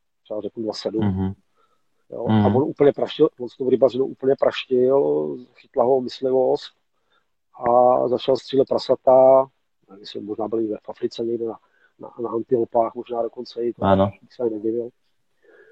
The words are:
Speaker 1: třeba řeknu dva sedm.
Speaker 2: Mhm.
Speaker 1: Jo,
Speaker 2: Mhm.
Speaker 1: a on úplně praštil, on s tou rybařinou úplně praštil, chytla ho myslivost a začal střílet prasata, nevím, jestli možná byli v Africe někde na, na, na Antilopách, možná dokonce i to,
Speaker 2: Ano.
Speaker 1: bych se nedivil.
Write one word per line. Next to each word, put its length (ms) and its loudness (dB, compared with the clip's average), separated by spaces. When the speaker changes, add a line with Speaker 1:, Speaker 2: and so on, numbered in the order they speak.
Speaker 1:
třeba 160 -10
řeknu 220 -10
dva 100 -4
sedm. 320 -4
Speaker 2:
Mhm. 280 -2
Speaker 1:
Jo, 180 -10
Speaker 2:
Mhm. 180 2
Speaker 1:
a 100 2
on 60 2
úplně 300 2
praštil, 360 0
on 100 -10
s 80 -20
tou 140 -4
rybařinou 360 2
úplně 340 -2
praštil, 960 0
chytla 300 -2
ho 160 2
myslivost 720 -2
a 400 4
začal 280 0
střílet 320 0
prasata, 800 4
nevím, 120 -20
jestli 200 -14
možná 280 -8
byli 180 -2
v 120 -6
Africe 360 -8
někde 220 -6
na, 120 -10
na, 120 -18
na 80 -6
Antilopách, 640 -2
možná 280 -6
dokonce 440 -8
i 60 -2
to, 120 -12
Speaker 2:
Ano. 260 2
Speaker 1:
bych 100 -20
se 180 -4
nedivil. 380 -4